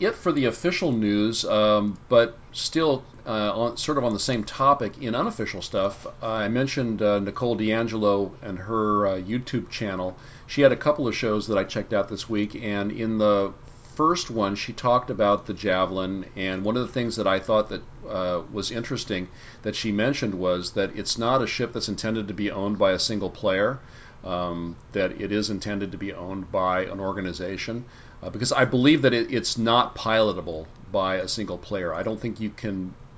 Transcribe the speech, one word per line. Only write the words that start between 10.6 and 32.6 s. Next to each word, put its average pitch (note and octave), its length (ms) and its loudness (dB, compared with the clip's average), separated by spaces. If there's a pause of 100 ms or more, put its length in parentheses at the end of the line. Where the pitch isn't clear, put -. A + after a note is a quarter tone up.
had C3+ 100 10
a A#2+ 40 0
couple D3 300 0
of A2 80 -2
shows G#2+ 340 0
that G#2 100 2
I G2 60 2
checked G#2 280 -6
out G2 160 2
this - 200 -8
week, G#2+ 280 -2
and G#2 340 -4
in A2 280 -2
the G2+ 340 4 (460)
first E3+ 320 2
one, G2+ 240 0
she G#2+ 180 -6
talked B2 380 2
about G#2 360 2
the G#2+ 80 -6
Javelin, F#2 720 0 (120)
and F#2+ 280 -2
one A2 120 2
of B2 100 0
the G#2+ 60 -10
things A#2 240 -2
that G#2+ 100 0
I F#2+ 140 2
thought G#2+ 300 2
that, G2+ 120 -8 (260)
uh, F2+ 340 -2 (100)
was G2+ 180 -4
interesting A2+ 560 -4 (360)
that G#2 120 -4
she - 160 -2
mentioned A2 440 0
was F2+ 380 0
that G2 240 -2
it's G2+ 220 -4
not B2 240 2
a A2 60 -2
ship A#2 240 -4
that's A2 160 -4
intended A2 400 -4
to F2+ 60 -6
be G2+ 180 -2
owned G2+ 260 -2
by G2 140 6
a F2+ 60 2
single G2+ 300 -2
player, G#2 520 0 (440)
um, F2 520 -4 (160)
that F#2 280 0
it G2 120 -4
is G#2 180 0
intended G2+ 420 -4
to F#2+ 60 -8
be G2 140 -8
owned F#2 400 -8
by F#2 340 2
an F#2+ 140 -8
organization, F#2+ 840 -4 (380)
uh, F2 80 -8
because A#2 220 -2
I C3 140 6
believe C3+ 360 6
that C3 100 6
it, A#2 220 0
it's A#2 240 -2
not A#2 380 4
pilotable F2 720 0 (260)
by F#2+ 240 0
a F2+ 120 -2
single F#2+ 300 -4
player. F2+ 340 -4
I E2+ 120 -4
don't A2 160 -4
think A2 200 -6
you G#2+ 100 -4
can, F#2+ 440 -6 (240)